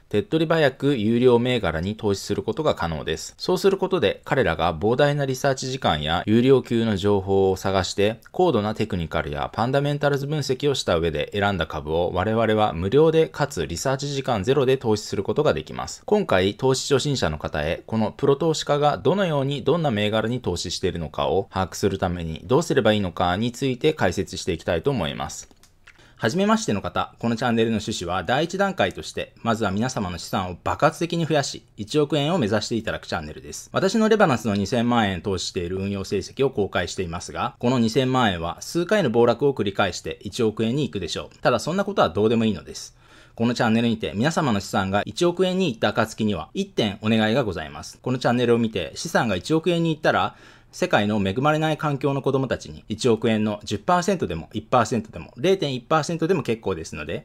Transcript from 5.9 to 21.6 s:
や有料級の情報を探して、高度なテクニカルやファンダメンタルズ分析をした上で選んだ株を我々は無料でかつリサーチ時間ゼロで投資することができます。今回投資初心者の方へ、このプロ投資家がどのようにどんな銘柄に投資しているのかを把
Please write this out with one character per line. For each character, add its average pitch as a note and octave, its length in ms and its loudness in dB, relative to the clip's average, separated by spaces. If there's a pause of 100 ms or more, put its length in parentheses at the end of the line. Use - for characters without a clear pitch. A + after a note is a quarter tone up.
や E2 240 0
有 A2+ 160 4
料 C3 180 8
級 A2+ 240 0
の G#2+ 140 0
情 G2+ 240 2
報 G2 280 4
を F#2 60 2
探 F#2+ 280 0
し - 100 -6
て、 G#2 260 2 (120)
高 F3 200 2
度 A2+ 80 4
な G#2+ 140 -2
テ A2 120 -2
ク G2 120 -4
ニ E2 100 -2
カ D#2+ 140 -2
ル C#2+ 80 -4
や C#2 240 -6
フ A2 80 0
ァ A#2+ 60 2
ン C3 40 -2
ダ C#3+ 80 2
メ C#3+ 140 -2
ン C#3+ 40 -4
タ D3 120 2
ル C#3 80 0
ズ C#3 80 -6
分 D3+ 140 -4
析 C3+ 300 0
を C3 40 2
し - 100 -4
た F2+ 140 2
上 E2 120 2
で D2 220 -4
選 G2+ 220 2
ん - 20 -2
だ D#2+ 80 0
株 D2+ 300 -6
を F2 180 2
我 F#2 180 0
々 A2 240 2
は G#2+ 200 2
無 F#2 160 -2
料 D#3 220 6
で D#3+ 160 4
か - 180 -4
つ - 200 -4
リ E2+ 120 -6
サ C3+ 160 0
ー - 20 -4
チ C#3+ 160 -6
時 C3+ 100 -4
間 A2 220 -2
ゼ B2+ 80 2
ロ C3+ 140 4
で C3 100 4
投 A2 200 0
資 - 80 -6
す - 120 -8
る G2+ 60 -2
こ G#2+ 100 -2
と D3 100 0
が D3 120 2
で D2 100 -6
き - 80 -16
ま - 160 -8
す。 - 160 -16
今 G#3 220 2
回 F#2+ 260 4
投 C3 220 2
資 - 180 -2
初 C3 100 4
心 C#3+ 140 -2
者 E2+ 140 0
の D2+ 80 -4
方 - 240 -4
へ、 D#2+ 240 -2
こ A2+ 100 -4
の A2 160 0
プ - 140 -2
ロ C#3 100 4
投 E3 160 0
資 - 140 -4
家 D3 120 2
が C#3+ 200 2
ど C#3+ 180 2
の G3+ 80 0
よ D3+ 160 0
う C3 60 0
に C#3 180 -4
ど D#3 140 2
ん E3 40 0
な D3 80 2
銘 G#2 200 2
柄 A2 180 0
に B2 140 -4
投 F2 160 -2
資 F2+ 120 -6
し - 100 -6
て F#2+ 80 0
い E2+ 40 -2
る F2 60 -6
の D#2 100 -6
か C#2+ 200 -2
を F#2 220 0
把 F#2 160 -2